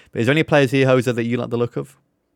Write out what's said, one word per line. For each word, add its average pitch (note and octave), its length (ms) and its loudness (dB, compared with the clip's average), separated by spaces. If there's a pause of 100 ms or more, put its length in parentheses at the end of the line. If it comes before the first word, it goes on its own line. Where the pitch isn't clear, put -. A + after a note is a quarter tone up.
(120)
But A2+ 100 -4
is A2+ 60 -2
there C3+ 60 4
any D#3 100 2
players C#3+ 260 2
here, C3+ 160 2
Jose, C3 260 2
that A#2 120 -2
you A#2 140 -4
like A#2+ 120 -6
the A#2+ 80 -4
look A#2+ 180 -4
of? C#3 220 -12 (380)